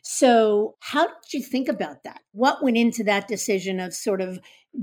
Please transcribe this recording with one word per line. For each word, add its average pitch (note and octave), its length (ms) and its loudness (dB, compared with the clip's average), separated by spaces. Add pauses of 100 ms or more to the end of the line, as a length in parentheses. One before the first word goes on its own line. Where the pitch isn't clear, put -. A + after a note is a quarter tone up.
So A3 800 4
how D#4 260 0
did - 280 -14
you C#4 80 -4
think C4 260 -4
about F#3+ 360 -8
that? - 180 -18 (100)
What B3+ 300 0
went A#3+ 160 2
into A3+ 260 0
that G3 240 0
decision F#3+ 500 -4
of F3+ 140 -8
sort F#3+ 300 -4
of F#3 180 -8 (420)